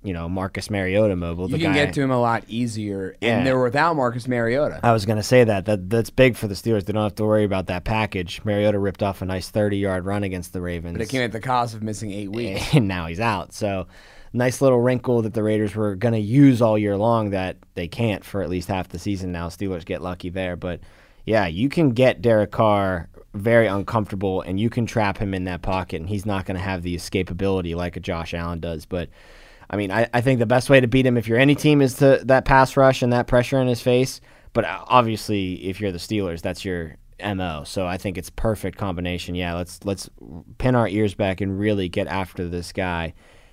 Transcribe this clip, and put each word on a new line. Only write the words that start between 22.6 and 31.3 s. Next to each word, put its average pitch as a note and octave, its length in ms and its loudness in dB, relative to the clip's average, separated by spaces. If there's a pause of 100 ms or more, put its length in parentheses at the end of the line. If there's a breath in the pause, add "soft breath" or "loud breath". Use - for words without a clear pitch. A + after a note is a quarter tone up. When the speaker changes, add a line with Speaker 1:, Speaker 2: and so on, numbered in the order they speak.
Speaker 1:
very A2+ 340 4
uncomfortable, F#2+ 720 -2
and F#2 180 -4
you A#2 80 2
can A#2 200 -2
trap G2+ 300 -2
him G2 160 -4
in F#2 100 -4
that F2+ 180 -6
pocket, F#2+ 360 -4
and D#2+ 120 -8
he's G2+ 160 -4
not F#2+ 200 -2
gonna F#2 140 -4
have F#2+ 220 -4
the F2 140 -4
escapability F2+ 800 -2
like F2 200 -4
a F2+ 40 -10
Josh E2 340 -6
Allen E2+ 260 -6
does. E2 260 -8
But, F2 240 -6 (600 loud breath)
I G2 80 -6
mean, G2+ 140 -2
I, A2+ 220 2
I A#2+ 80 2
think B2+ 180 2
the A#2 60 2
best B2 240 2
way C3+ 100 10
to B2+ 80 6
beat C3 180 4
him A#2+ 120 4
if G#2+ 100 -2
you're A2+ 100 2